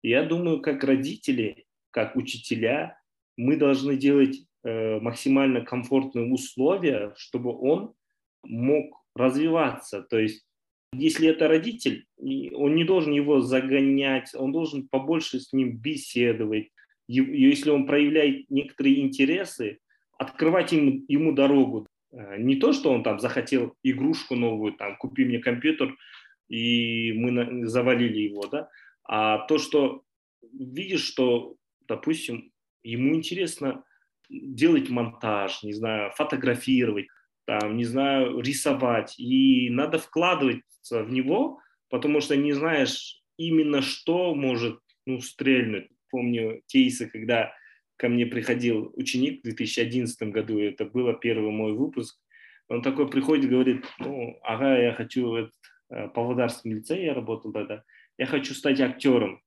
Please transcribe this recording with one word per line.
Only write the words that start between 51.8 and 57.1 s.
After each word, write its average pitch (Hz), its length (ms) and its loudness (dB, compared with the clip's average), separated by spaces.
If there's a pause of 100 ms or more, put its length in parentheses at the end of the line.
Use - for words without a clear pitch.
Он 120 140 -4
такой 135 280 0
приходит, 135 400 2
говорит: 127 340 2 (140)
«Ну, 131 440 -8
ага, 127 360 2
я 120 140 4
хочу, 120 340 -4
вот, 113 240 -4 (400)
э, 107 160 -10
в - 40 -12
Павлодарском 120 600 -2
лицее 160 340 -4
я 143 80 -2